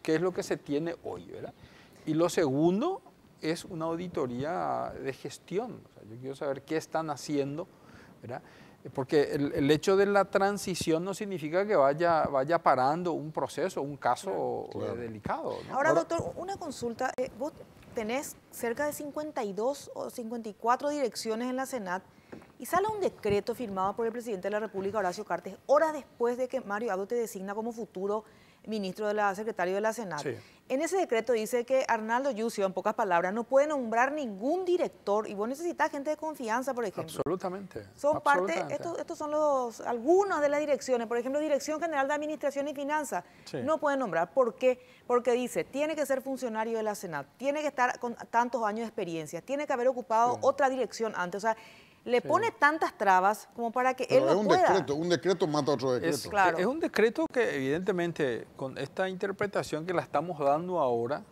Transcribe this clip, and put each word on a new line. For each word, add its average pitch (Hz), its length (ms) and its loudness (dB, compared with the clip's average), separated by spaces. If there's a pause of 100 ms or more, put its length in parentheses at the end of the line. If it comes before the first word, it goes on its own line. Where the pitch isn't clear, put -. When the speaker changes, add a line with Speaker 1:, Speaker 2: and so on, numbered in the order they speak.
Speaker 1:
qué 160 140 2
es 160 60 2
lo 180 120 0
que 185 100 -4
se 175 140 -2
tiene 151 480 -4
hoy, - 220 -10
¿verdad? - 260 -12 (520)
Y 156 80 0
lo 165 140 4
segundo 175 720 2 (400)
es 160 220 -4
una 165 220 -8
auditoría 147 1040 -4 (100)
de 135 120 -6
gestión. 170 680 -8 (100)
O - 40 -20
sea, - 160 -20
yo 110 100 -14
quiero 139 160 -10
saber 139 280 -4
qué 156 120 -4
están 160 340 -2
haciendo, 143 600 -2 (520)
¿verdad? 120 200 -10 (520)
Porque 139 400 2
el, 143 200 0
el 147 180 2
hecho 190 260 4
de 202 80 6
la 202 200 4
transición 190 760 2
no 190 120 -4
significa 180 500 -2
que 208 100 2
vaya, 156 500 6
vaya 143 360 2
parando 156 520 4
un 147 180 -6
proceso, 156 500 -4
un 139 160 -6
caso, 127 760 -2
Speaker 2:
Claro. 104 220 -6
Speaker 1:
eh, 117 40 -6
delicado, 120 600 -6 (100)
¿no? - 60 -10
Speaker 3:
Ahora, 277 160 4
Speaker 2:
Ahora 330 140 6
Speaker 3:
doctor, 320 320 -4
una 370 220 -6
consulta. 254 600 -6
Eh, 254 220 -4
vos 285 120 -6 (440)
tenés 233 400 -4 (160)
cerca 247 340 -4
de 294 80 -4
cincuenta 294 500 -8
y 202 100 -4
dos 233 420 -4
o - 160 -6
cincuenta 226 380 -8
y 196 40 -12
cuatro 247 360 0
direcciones 240 600 -2
en 254 60 -4
la 262 100 -2
Senat 190 380 -6 (560)
y 247 80 -10
sale 370 200 2
un 427 140 -2
decreto 214 540 0
firmado 196 400 -2
por 233 100 -2
el 226 60 0
presidente 220 380 -6
de - 20 0
la 208 80 0
República, 202 400 -2
Horacio 190 260 -2
Cartes, 185 300 -6 (100)
horas 311 260 6
después 247 460 -2
de 254 100 -2
que 254 140 -4
Mario 208 300 -2
Abdo 190 160 -2
te 240 80 -4
designa 202 400 -4
como 220 160 -4
futuro 208 520 -4 (440)
ministro 208 400 -4
de 208 60 0
la, 208 220 2
secretario 196 400 -2
de 202 60 0
la 220 120 2
Senat. 180 280 -6
Speaker 1:
Sí. 131 140 -4 (320)
Speaker 3:
En 262 140 0
ese 330 160 0
decreto 247 360 2
dice 233 340 0
que 262 200 2
Arnaldo 233 440 0
Yucio, 214 340 -2
en 190 80 0
pocas 208 220 0
palabras, 180 360 2
no 226 120 -2
puede 269 240 4
nombrar 254 440 2
ningún 285 540 -2
director 220 640 0
y 208 60 -8
vos 208 120 -2
necesitas 311 440 -2
gente 285 180 -6
de 302 80 -2
confianza, 262 560 -4
por 233 100 -4
ejemplo. 165 320 -6
Speaker 1:
Absolutamente, 180 720 -4 (100)
Speaker 3:
Son 294 260 0
parte, 285 180 4 (140)
Speaker 1:
absolutamente. 311 200 -2
Speaker 3:
estos, 330 240 -4
estos 311 220 -8
son 302 100 -4
los, 285 520 0
algunas 320 600 4
de 294 80 4
las 294 100 2
direcciones, 262 480 0
por 240 100 -2
ejemplo, 262 220 -2
Dirección 302 400 0
General 302 280 0
de 294 80 0
Administración 294 520 -4
y 302 60 -6
Finanzas, 277 500 -4 (220)
Speaker 1:
Sí. - 180 -8
Speaker 3:
no 302 140 0
pueden 277 220 0
nombrar. 175 340 0
¿Por 240 220 4
qué? 254 240 2 (260)
Porque 240 280 2
dice, 233 300 0
tiene 302 320 -2
que 302 120 -2
ser 262 160 0
funcionario 233 540 -4
de 220 40 -2
la 214 140 -2
Senat, 160 320 -8 (100)
tiene 285 240 -2
que 302 60 -2
estar 247 320 0
con 240 160 -6 (160)
tantos 247 320 2
años 214 160 0
de 233 80 -4
experiencia, 165 540 -6
tiene 285 260 -4
que 294 60 0
haber 240 140 2
ocupado 240 460 4
Speaker 1:
Sí. 220 80 -4
Speaker 3:
otra 269 300 4
dirección 226 440 -2
antes, 180 280 -4
o 220 40 2
sea, 220 80 2 (500)
le 240 160 2
Speaker 1:
Sí. - 60 -10
Speaker 3:
pone 392 240 2
tantas 311 440 2
trabas 196 600 4
como 233 160 -4
para 254 240 2
que 254 120 -4
Speaker 2:
Pero - 180 6
Speaker 3:
él - 40 4
Speaker 2:
es - 60 6
Speaker 3:
no - 60 2
Speaker 2:
un 427 40 0
Speaker 3:
pueda. - 160 6
Speaker 2:
decreto, 185 320 4
un 165 160 0
decreto 175 380 2
mata 151 240 2
otro 131 220 2
decreto. 123 220 2
Speaker 1:
Es, - 120 -6
Speaker 3:
Claro. 180 320 4
Speaker 1:
es 180 80 2
un 285 120 -2
decreto 247 460 2
que 226 300 0
evidentemente 160 920 0 (100)
con 131 220 -8
esta 185 320 -4
interpretación 190 760 -4
que 185 60 -2
la 160 100 0
estamos 160 340 -2
dando 160 420 2
ahora 123 520 0